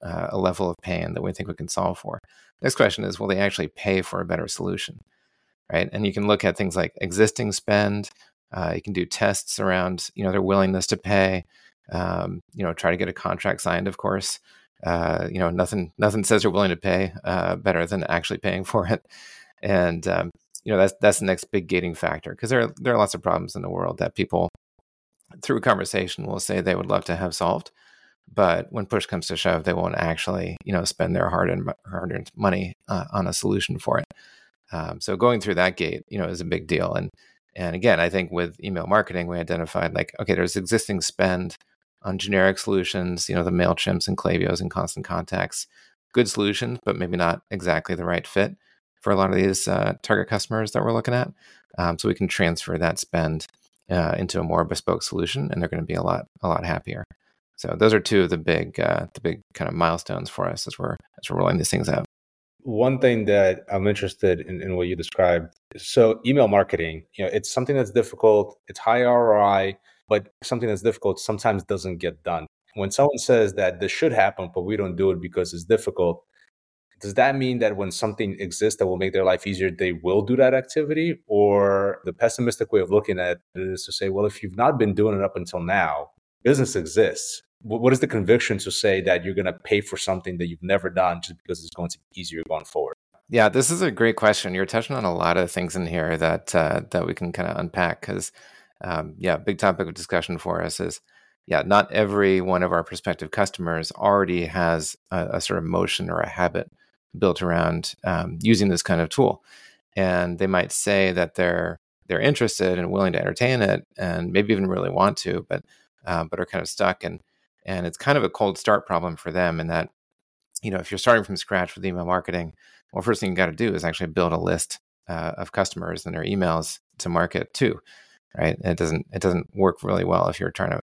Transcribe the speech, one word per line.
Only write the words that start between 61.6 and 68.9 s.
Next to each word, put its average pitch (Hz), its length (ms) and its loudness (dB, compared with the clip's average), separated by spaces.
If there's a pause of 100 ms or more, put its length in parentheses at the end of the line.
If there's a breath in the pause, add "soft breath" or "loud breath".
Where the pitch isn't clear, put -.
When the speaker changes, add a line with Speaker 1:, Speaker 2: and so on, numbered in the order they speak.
Speaker 1:
things - 200 0
out. - 160 0 (560)
Speaker 2:
One 123 380 0
thing 120 260 4
that 98 460 4
I'm 98 160 2
interested 95 540 0
in, 90 200 -10
in 95 140 -4
what 90 120 0
you 90 80 -4
described. 85 600 2 (220)
So 113 480 4
email 131 220 6
marketing, 85 580 2 (100)
you 98 100 -4
know, 87 80 -2
it's 104 180 -2
something 131 240 0
that's 117 160 0
difficult, 110 760 4
it's - 120 -16
high 120 240 4